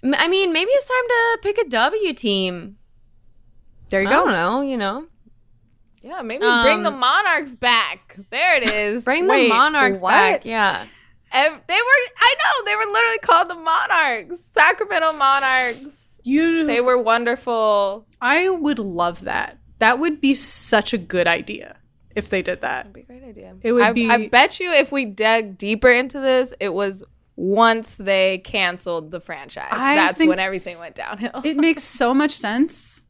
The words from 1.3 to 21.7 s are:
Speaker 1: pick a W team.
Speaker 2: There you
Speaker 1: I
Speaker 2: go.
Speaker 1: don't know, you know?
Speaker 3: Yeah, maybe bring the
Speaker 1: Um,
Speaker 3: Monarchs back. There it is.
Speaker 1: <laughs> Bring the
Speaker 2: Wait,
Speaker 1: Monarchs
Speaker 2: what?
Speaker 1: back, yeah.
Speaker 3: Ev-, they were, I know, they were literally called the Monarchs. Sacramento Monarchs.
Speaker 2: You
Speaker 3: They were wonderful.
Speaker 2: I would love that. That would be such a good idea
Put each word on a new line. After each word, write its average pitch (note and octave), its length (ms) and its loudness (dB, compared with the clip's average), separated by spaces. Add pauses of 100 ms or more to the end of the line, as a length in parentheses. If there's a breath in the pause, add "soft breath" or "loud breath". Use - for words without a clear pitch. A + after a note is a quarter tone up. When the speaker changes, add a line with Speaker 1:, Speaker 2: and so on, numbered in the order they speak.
Speaker 1:
pick G#4 160 -2
a G#4 120 -2
W D4+ 440 0
team. F#3+ 640 -4 (1120)
Speaker 2:
There G3 120 0
you G3 60 0
Speaker 1:
I G3+ 40 2
Speaker 2:
go. D4 140 4
Speaker 1:
don't - 80 0
know, F#3+ 280 0
you C4+ 160 -4
know? A3+ 300 -4 (960)
Speaker 3:
Yeah, D#4+ 200 -14
maybe A3+ 180 -8
bring A#3+ 440 2
the D#4 80 0
Speaker 1:
Um, C4+ 80 -12
Speaker 3:
Monarchs D4 560 0
back. A3 640 -2 (120)
There D#4+ 280 0
it A#3 140 0
is. G#3+ 320 -2
Speaker 1:
<laughs> B3 60 -2
Bring E4+ 180 0
the F#4+ 60 4
Speaker 2:
Wait, B3+ 160 4
Speaker 1:
Monarchs C4 500 2
Speaker 2:
what? F#3 120 0
Speaker 1:
back, G3+ 340 4
yeah. G#3 400 0 (460 soft breath)
Speaker 3:
Ev-, C#4+ 360 0
they E4+ 60 -4
were, B4 360 2 (100)
I B4 200 4
know, D5 260 0
they G#4 100 -2
were G#4+ 180 -2
literally A4+ 260 2
called E4+ 300 2
the F4+ 60 -10
Monarchs. D#4+ 840 -2 (140)
Sacramento E4 600 2
Monarchs. C4+ 1120 -2
Speaker 2:
You D#4+ 440 0
Speaker 3:
They A#3+ 140 0
were B3 160 2
wonderful. A3 1080 0 (160)
Speaker 2:
I D4+ 280 2
would D4 300 -2
love F3 420 -4
that. - 360 -6 (220)
That A#3+ 200 2
would D#4 220 -2
be C#4 140 2
such - 580 -2
a A#3 40 -2
good F3 300 -2
idea - 500 -6 (380)